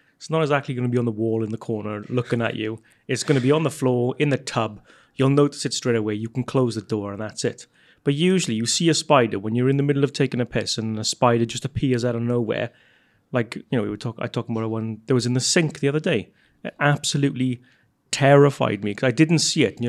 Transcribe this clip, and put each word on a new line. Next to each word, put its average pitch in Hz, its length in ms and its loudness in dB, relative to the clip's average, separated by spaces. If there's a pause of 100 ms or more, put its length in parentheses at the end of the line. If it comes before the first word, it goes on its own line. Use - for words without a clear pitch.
(180)
It's - 120 -18
not 160 120 0
exactly 143 320 0
gonna 123 140 -2
be 123 100 0
on 120 80 0
the 120 60 0
wall 110 320 -2
in 107 80 -6
the 110 60 -8
corner 107 520 -6
looking 120 320 -2
at 113 140 -2
you. 110 260 -6 (260)
It's 131 160 -4
gonna 139 180 2
be 131 100 2
on 160 120 2
the 147 60 0
floor, 123 480 -2
in 151 120 0
the - 80 0
tub. 107 440 -4 (360)
You'll 135 120 4
notice 143 360 2
it 131 80 -4
straight 120 220 -2
away. 107 200 -2
You 110 120 -6
can 123 160 -4
close 123 320 0
the 110 60 -6
door, 101 320 -4
and 101 80 -10
that's - 240 -8
it. - 220 -6 (360)
But 143 120 0
usually, 175 400 2
you 110 100 -2
see 165 240 2
a 156 40 4
spider 127 460 2
when 110 160 -4
you're 123 140 2
in 139 80 2
the 139 60 2
middle 139 200 2
of 135 80 0
taking 131 300 -2
a 120 40 0
piss, - 320 -4
and 110 220 -4
a 107 60 -4
spider 117 400 2
just 117 180 -8
appears 127 400 0
out 120 140 0
of 117 40 -4
nowhere. 117 500 -2 (600)
Like, 120 240 -2
you - 80 -12 (140)
know, 107 60 0
we 104 60 -4
were 104 80 -6
talk-, 113 220 -8
I - 80 -6
talking 117 280 -4
about 110 140 -4
one 110 380 -4
that 135 60 2
was 120 120 2
in 120 80 0
the 131 60 2
sink 156 400 0
the - 80 0
other 147 140 -2
day. 131 300 -2 (340)
It - 160 -10
absolutely 139 800 0 (500)
terrified 139 720 4
me 104 100 -4
'cause 127 140 -2
I 127 40 2
didn't 156 280 4
see - 240 2
it. 101 180 0
You 120 80 -2